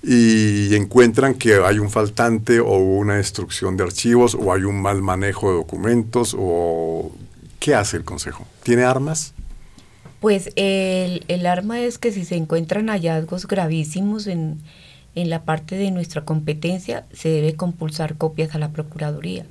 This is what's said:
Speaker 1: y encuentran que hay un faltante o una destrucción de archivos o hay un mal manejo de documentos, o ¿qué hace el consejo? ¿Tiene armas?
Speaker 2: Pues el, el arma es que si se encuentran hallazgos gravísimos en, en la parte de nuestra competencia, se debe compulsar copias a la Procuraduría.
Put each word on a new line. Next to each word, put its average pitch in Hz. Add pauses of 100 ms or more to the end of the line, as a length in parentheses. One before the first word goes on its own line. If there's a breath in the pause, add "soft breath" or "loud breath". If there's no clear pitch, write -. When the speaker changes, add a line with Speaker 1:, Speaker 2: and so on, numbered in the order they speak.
Speaker 1:
y 110
encuentran 120
que 120
hay 98
un 104
faltante 113
o 104
una 98
destrucción 95
de 95
archivos 120
o 98
hay 95
un 101
mal 98
manejo 95
de 92
documentos, 113
o 85 (460)
¿qué 147
hace 104
el 82
consejo? - (160)
¿Tiene 120
armas? 135 (840 soft breath)
Speaker 2:
Pues 208
el, 190
el 175
arma 202
es 240
que 233
si 196
se 180
encuentran 165
hallazgos 165
gravísimos 185
en, 160 (540 loud breath)
en 175
la 165
parte 156
de 196
nuestra 170
competencia, 156
se -
debe 156
compulsar 160
copias 156
a 156
la 151
Procuraduría. 151